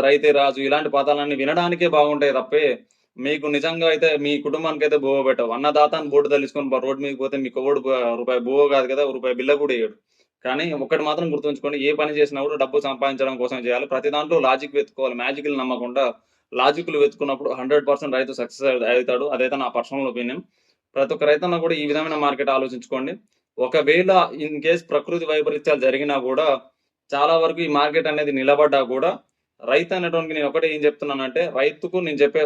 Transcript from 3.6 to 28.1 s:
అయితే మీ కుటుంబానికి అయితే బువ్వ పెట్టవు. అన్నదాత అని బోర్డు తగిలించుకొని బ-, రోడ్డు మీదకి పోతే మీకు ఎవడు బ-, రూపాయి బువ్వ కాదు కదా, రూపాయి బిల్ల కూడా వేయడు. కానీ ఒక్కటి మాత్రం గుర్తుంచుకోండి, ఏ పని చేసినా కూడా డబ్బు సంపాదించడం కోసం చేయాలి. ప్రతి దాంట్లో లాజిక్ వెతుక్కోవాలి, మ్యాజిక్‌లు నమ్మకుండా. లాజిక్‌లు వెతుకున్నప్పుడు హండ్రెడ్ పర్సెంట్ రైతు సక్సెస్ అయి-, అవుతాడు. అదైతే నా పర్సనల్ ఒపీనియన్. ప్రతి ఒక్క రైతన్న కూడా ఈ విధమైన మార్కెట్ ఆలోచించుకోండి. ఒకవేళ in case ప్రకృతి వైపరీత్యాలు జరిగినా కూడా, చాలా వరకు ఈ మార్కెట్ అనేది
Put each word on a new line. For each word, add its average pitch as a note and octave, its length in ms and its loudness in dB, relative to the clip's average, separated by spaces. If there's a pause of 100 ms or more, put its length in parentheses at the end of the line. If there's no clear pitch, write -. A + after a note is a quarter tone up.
అయితే D#3+ 200 4 (100)
మీ C#3+ 200 0
కుటుంబానికి D3+ 460 -2
అయితే D3+ 140 2
బువ్వ C3+ 240 2
పెట్టవు. B2+ 300 0
అన్నదాత D3 420 2
అని D#3 160 -6
బోర్డు C#3+ 180 4
తగిలించుకొని C#3 420 0
బ-, C3 100 2
రోడ్డు C3+ 220 -4
మీదకి C#3 180 -6
పోతే C3+ 160 -4
మీకు C3 220 -6
ఎవడు C#3 220 2
బ-, C3 180 0 (160)
రూపాయి A#2+ 260 -2
బువ్వ C3+ 280 2
కాదు C#3 200 2
కదా, C3+ 200 0
రూపాయి B2+ 280 -2
బిల్ల C3+ 180 2
కూడా C#3+ 200 0
వేయడు. A2 220 -4 (480)
కానీ C3+ 280 -2
ఒక్కటి C#3+ 320 -2
మాత్రం D#3 240 -2
గుర్తుంచుకోండి, D3 520 -4
ఏ C#3+ 140 2
పని D3+ 200 -2
చేసినా C#3+ 280 0
కూడా D3 140 -2
డబ్బు C3+ 240 0
సంపాదించడం C3+ 560 -2
కోసం B2 240 -4
చేయాలి. B2 260 -2
ప్రతి C3+ 240 -2
దాంట్లో D3+ 300 0
లాజిక్ C#3 360 0
వెతుక్కోవాలి, C3 400 -2
మ్యాజిక్‌లు C#3 400 -4
నమ్మకుండా. B2+ 480 -2 (480)
లాజిక్‌లు D3 460 0
వెతుకున్నప్పుడు C#3+ 540 0
హండ్రెడ్ C3 340 0
పర్సెంట్ C#3 300 -2
రైతు C3 180 -2
సక్సెస్ B2 320 -6
అయి-, B2 240 0
అవుతాడు. B2 400 0
అదైతే C3 260 0
నా C3 120 -4
పర్సనల్ C3+ 400 -4
ఒపీనియన్. B2 340 -6 (540)
ప్రతి C3+ 180 0
ఒక్క D3 100 -2
రైతన్న E3 340 2
కూడా E3 160 -2
ఈ D3+ 120 -4
విధమైన D#3 320 -2
మార్కెట్ C#3 340 0
ఆలోచించుకోండి. C3 600 -4 (460)
ఒకవేళ D#3 520 2 (260)
in D3+ 240 -6
case E3 240 0
ప్రకృతి E3 420 -2
వైపరీత్యాలు D3+ 540 0
జరిగినా C#3 400 0
కూడా, C3 260 0 (640)
చాలా D3 260 2
వరకు E3 240 2
ఈ E3 80 -2
మార్కెట్ D3+ 400 2
అనేది D3+ 240 -2